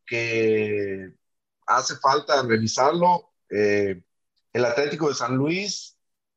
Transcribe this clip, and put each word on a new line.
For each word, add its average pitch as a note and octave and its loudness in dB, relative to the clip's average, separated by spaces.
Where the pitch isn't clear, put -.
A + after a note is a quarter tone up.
que G#2+ -2
hace C3 0
falta C#3+ 0
revisarlo. C3 2
Eh, G2+ 0
el B2 0
Atlético D3 0
de C3+ 0
San B2+ -4
Luis F3 -4